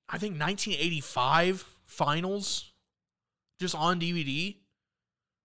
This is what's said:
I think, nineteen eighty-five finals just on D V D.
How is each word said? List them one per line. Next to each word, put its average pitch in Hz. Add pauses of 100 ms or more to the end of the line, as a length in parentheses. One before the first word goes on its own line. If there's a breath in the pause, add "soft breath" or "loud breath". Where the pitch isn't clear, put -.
I -
think, 196
nineteen 185
eighty-five 165 (180)
finals 175 (880)
just 180
on 170
D 170
V 170
D. 151 (840)